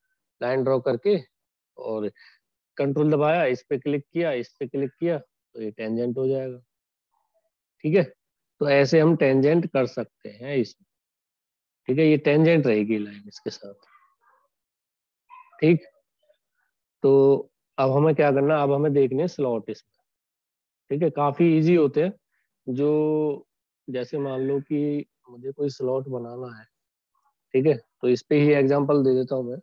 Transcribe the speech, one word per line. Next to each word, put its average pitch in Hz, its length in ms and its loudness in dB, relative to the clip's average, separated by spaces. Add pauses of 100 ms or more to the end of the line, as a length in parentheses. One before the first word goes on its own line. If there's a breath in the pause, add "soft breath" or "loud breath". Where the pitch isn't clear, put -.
(400)
line 127 240 -2
draw 131 160 0
करके 143 360 -2 (600)
और 110 340 -8 (680 soft breath)
control 147 320 0
दबाया, 151 360 0
इस 127 160 -2
पे 143 160 -6
click 143 260 -4
किया, 165 300 -4
इस 120 160 -6
पे - 160 -12
click 139 260 -6
किया, 170 260 -4
तो - 440 -18
ये 107 80 -8
tangent 117 480 -6
हो 131 100 -2
जाएगा, 131 300 -6 (1300)
ठीक 156 120 0
है। 180 60 4 (580)
तो 147 100 -2
ऐसे 139 300 4
हम 160 160 4
tangent 147 500 2
कर 131 220 -2
सकते - 420 -12
हैं 123 260 -8
इसमें, - 300 -4 (1040)
ठीक 131 100 -2
है। 160 80 4
ये 151 120 4
tangent 156 480 2
रहेगी 107 320 0
line 104 300 -10
इसके - 220 -14
साथ, 101 240 -18 (1900)
ठीक। 160 240 2 (1200)
तो 139 460 4 (280)
अब 131 140 2
हमें 151 220 2
क्या 147 180 2
करना, 143 300 2
अब 139 100 0
हमें 143 200 0
देखने 135 300 2
हैं 180 60 -2
slot 120 420 -6
इसमें, - 220 -16 (1000)
ठीक 147 120 -4
है। 160 100 0
काफी 147 320 0 (120)
easy 160 180 4
होते 147 280 2
हैं। 190 100 -2 (540)
जो 151 800 -2 (420)
जैसे 127 300 -8
मान 135 220 -6
लो 139 220 -2
कि 147 440 -4 (240)
मुझे 123 220 -14
कोई 143 180 -4
slot 135 380 -6
बनाना 120 500 -12
है, 110 60 -20 (920)
ठीक 131 120 2
है, 151 80 4 (260)
तो 123 80 0
इस 123 140 2
पे 147 180 2
ही 147 140 4
example 143 500 2
दे 131 100 4
देता 131 200 -2
हूँ 123 160 -6
मैं। 135 120 -10